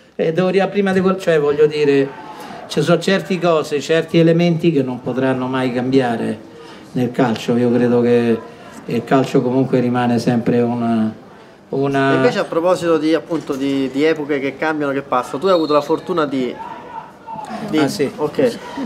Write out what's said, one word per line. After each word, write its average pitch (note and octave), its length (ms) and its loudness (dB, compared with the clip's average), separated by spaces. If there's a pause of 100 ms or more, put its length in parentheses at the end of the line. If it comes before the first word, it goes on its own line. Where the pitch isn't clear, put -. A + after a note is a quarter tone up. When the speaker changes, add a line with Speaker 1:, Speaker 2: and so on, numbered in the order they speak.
(160)
Speaker 1:
e E3 160 0
devo F#3 160 0
arrivare F#3+ 240 0
prima G3 220 0
di F#3 80 2
quel, F#3 180 2
cioè E3 200 2
voglio D3 260 4
dire, C#3+ 420 2 (600)
ci - 140 -2
sono E3+ 180 2
certe F#3+ 400 -2
cose, D#3 420 0
certi D#3+ 380 2
elementi E3 520 4
che C#3 100 2
non B2 200 -4
potranno B2+ 460 -2
mai C3 260 -2
cambiare A#2+ 640 0 (560)
nel B2 180 -2
calcio. A#2+ 460 0
Io A#2+ 140 2
credo A#2+ 300 4
che A#2 380 2 (460)
il A#2 180 -4
calcio C3+ 380 2
comunque B2+ 380 0
rimane B2 380 2
sempre A#2+ 440 2
una, A#2 520 0 (560)
una C#3 440 0
Speaker 2:
Invece - 260 2
a F3+ 60 -2
proposito E3 520 0
di, D#3 160 2
appunto, D#3 400 -4
di, C3+ 380 -2
di C3+ 120 0
epoche D3+ 360 0
che C3 180 -4
cambiano, D3+ 360 -2
che C3+ 80 -2
passano, C3 380 -2
tu F#3 80 0
hai F#3+ 60 4
avuto D#3 200 2
la D3 80 6
fortuna D#3+ 440 -2
di, C3 280 -2 (1160)
di D3+ 80 -2
Speaker 1:
Ah, D3 100 2
sì. C3 280 -2
Speaker 2:
Ok, D3+ 220 -4 (480)